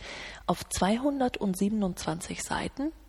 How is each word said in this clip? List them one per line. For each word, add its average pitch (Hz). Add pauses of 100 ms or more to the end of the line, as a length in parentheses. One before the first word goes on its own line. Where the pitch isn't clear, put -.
(480)
Auf -
zweihundertsiebenundzwanzig 202
Seiten - (160)